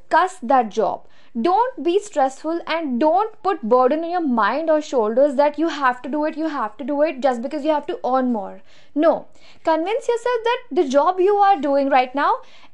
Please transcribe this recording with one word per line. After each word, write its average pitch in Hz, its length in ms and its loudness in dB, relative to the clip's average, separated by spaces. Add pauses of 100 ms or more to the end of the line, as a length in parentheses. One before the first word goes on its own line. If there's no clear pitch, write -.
cuss 349 340 2
that 247 280 2
job. 185 360 -2 (340)
Don't 381 420 0
be 349 160 2
stressful 302 680 -2
and 302 340 -4
don't 370 420 0
put - 200 -2
burden 254 420 2
on 330 60 -6
your 349 160 -2
mind 247 420 0
or 302 120 2
shoulders 254 560 0
that 294 220 2
you 330 100 0
have 285 340 -2
to 294 60 -10
do 302 160 -2
it, 311 120 -4
you 320 120 -2
have 262 300 -6
to 277 60 -10
do 285 180 0
it 294 180 -2
just 247 200 0
because 277 240 -6
you 311 60 0
have 294 160 -2
to - 180 -6
earn 254 280 0
more. 190 300 -8 (320)
No. 294 320 2 (380)
Convince 349 440 -2
yourself 466 360 -2
that 508 260 -2
the 277 180 0
job 302 320 2
you 403 160 4
are 392 240 4
doing 277 280 0
right 262 260 4
now 339 220 0 (380)